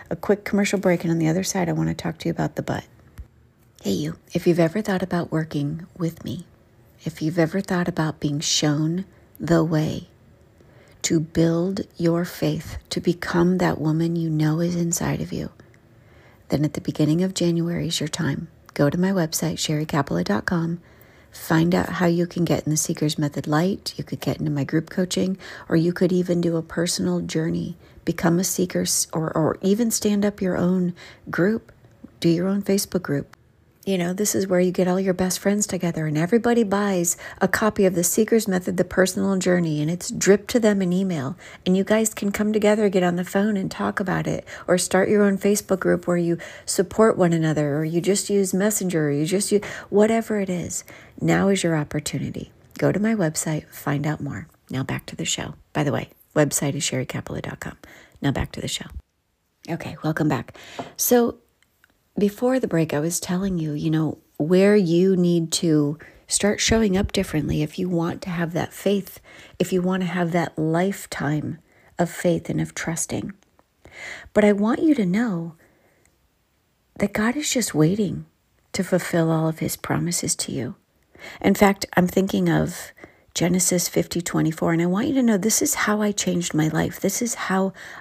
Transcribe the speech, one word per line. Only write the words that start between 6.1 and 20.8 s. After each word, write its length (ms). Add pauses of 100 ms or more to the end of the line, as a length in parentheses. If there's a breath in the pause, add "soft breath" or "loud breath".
me, 220 (580)
if 160
you've 180
ever 220
thought 280
about 320
being 200
shown 640 (360 soft breath)
the 240
way 440 (960 soft breath)
to 160
build 600 (160)
your 280
faith, 540 (120)
to 100
become 580
that 220
woman 340
you 160
know 300
is 160
inside 440
of 120
you, 180 (960 soft breath)
then 160
at 100
the 60
beginning 420
of 120
January 540
is 100
your 100
time. 380 (280)
Go 140
to 80
my 140
website, 480
sherry 260
capella 380
dot 240
com. 340 (520 soft breath)